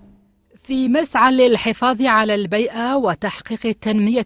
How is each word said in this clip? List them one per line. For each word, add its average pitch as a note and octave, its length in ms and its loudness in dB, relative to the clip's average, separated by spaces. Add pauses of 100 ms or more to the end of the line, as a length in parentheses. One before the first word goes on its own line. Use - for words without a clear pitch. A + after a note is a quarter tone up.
(640)
في C4 240 -2
مسعى B3+ 420 2
للحفاظ B3 680 2
على A3 340 2
البيئة A3+ 600 -4
وتحقيق G#3+ 680 -4
التنمية G#3+ 600 -2